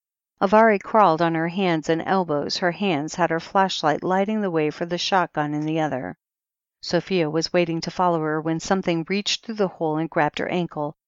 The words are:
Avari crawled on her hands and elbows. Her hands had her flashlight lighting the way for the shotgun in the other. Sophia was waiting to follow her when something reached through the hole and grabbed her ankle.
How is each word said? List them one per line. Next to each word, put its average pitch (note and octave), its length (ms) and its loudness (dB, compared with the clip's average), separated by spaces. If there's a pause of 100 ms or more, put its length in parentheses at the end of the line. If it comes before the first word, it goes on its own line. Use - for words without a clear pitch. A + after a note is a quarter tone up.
(400)
Avari G#3+ 400 6
crawled F3+ 420 4
on E3 140 2
her E3 140 0
hands E3+ 380 0
and E3 160 2
elbows. E3 540 -2
Her F3 140 0
hands D#3+ 420 -2
had E3+ 160 0
her E3 100 0
flashlight F3 640 0
lighting G3 380 0
the G3+ 80 -2
way D#3 220 0
for F3 160 -6
the F3 100 -4
shotgun D#3 560 -2
in D3+ 140 -2
the D#3+ 120 -2
other. C3 380 -4 (640)
Sophia E3+ 480 0
was D#3+ 240 -4
waiting E3+ 280 0
to E3+ 100 -8
follow F3 300 0
her D#3 200 -2
when D#3+ 180 -2
something F3 480 -2
reached - 380 -4
through A3+ 100 -10
the G3+ 120 0
hole D#3 300 -4
and D#3+ 120 -4
grabbed D3+ 300 0
her - 100 -2
ankle. D#3 460 -4 (120)